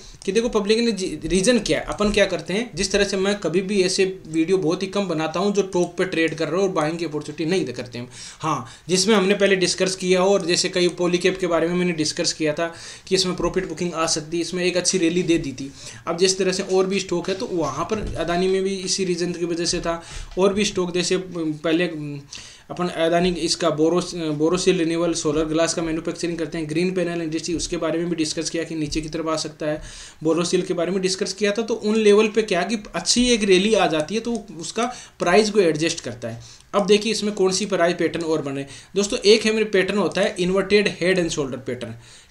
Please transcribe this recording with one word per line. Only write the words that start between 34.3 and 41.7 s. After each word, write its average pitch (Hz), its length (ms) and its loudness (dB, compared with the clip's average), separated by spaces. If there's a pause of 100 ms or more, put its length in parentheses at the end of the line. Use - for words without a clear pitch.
उसका 226 320 -4 (280)
price 196 300 6
को 208 120 4
एडजस्ट 160 400 2
करता 117 260 -8
है। - 340 -14 (120)
अब 151 140 2
देखिए 208 240 4
इसमें 208 220 -2
कौन 190 180 2
सी 202 140 -2
price 170 300 2
pattern 165 300 0
और 156 160 0
बने 139 240 -6 (300)
दोस्तों, 202 240 0
एक 214 260 6
है 220 80 2
मेरे 220 140 0
pattern 196 300 2
होता 180 240 0
है - 180 0
inverted 190 520 2
head 175 280 0
and 165 100 0
shoulder 135 300 -4
pattern, 117 340 -8 (380)